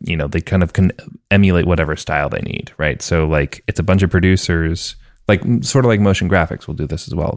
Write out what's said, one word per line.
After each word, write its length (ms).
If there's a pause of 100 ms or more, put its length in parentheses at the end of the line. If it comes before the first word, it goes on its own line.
you 160
know, 100
they 140
kind 220
of 100
can 180 (400)
emulate 360
whatever 280
style 340
they 120
need, 360
right? 240
So, 260
like, 400
it's 120
a 40
bunch 200
of 60
producers, 840 (340)
like, 140
m-, 200
sort 220
of 40
like 120
motion 280
graphics 380
will 60
do 140
this 200
as 80
well. 220